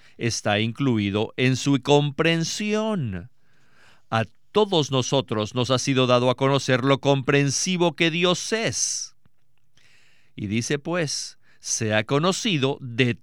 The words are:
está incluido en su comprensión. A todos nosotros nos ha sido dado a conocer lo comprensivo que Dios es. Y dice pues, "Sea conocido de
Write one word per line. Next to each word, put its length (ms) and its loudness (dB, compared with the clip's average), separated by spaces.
está 420 -2
incluido 760 0
en 200 2
su 240 0
comprensión. 1500 0
A 140 0
todos 380 2
nosotros 640 -2
nos 160 0
ha 80 2
sido 280 2
dado 220 4
a 60 2
conocer 500 0
lo 140 2
comprensivo 1000 0
que 120 2
Dios 440 -2
es. 640 -4
Y 120 -8
dice 320 -2
pues, 580 -6
"Sea 460 -2
conocido 720 0
de 440 -2